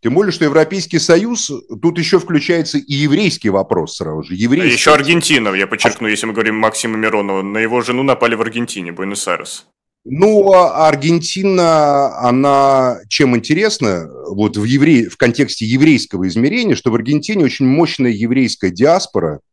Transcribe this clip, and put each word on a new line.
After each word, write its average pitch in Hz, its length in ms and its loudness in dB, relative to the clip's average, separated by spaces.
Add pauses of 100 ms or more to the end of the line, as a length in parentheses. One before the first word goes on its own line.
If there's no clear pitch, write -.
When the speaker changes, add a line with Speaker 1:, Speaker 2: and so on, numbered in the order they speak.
Speaker 1:
Тем 113 140 0
более, 196 160 2
что 170 140 -2
Европейский 156 540 0
Союз, 202 520 0 (300)
тут 165 160 0
ещё 170 220 2
включается 160 580 -2
и 139 160 -6
еврейский 143 560 0
вопрос 95 460 -2
сразу 78 280 -8
же. 85 120 -10
Еврейский. 120 380 2
Speaker 2:
Ещё 151 200 4
Аргентина, 143 600 2
я 95 140 0
подчеркну, 110 400 -4
Speaker 1:
А - 20 -2
Speaker 2:
если 107 160 -2
мы 113 80 -6
говорим 110 220 -2
Максима 110 420 -2
Миронова, 104 440 -2
на 101 180 -6
его 113 220 0
жену 123 220 -2
напали 120 320 0
в 110 60 -4
Аргентине, 110 500 -6
Буэнос-Айрес. 95 760 -8 (380)
Speaker 1:
Ну, 196 480 2
а 170 360 4
Аргентина, 160 1300 2
она 131 880 2
чем 127 280 0
интересна, 120 720 -2 (220)
вот 104 280 -2
в 104 60 -2
евре-, 131 460 4
в - 80 -20
контексте 120 480 0
еврейского 120 600 2
измерения, 147 480 0
что - 160 -2
в 113 40 -2
Аргентине 147 500 0
очень 131 200 -2
мощная 131 460 2
еврейская 117 580 -2
диаспора 90 680 0 (140)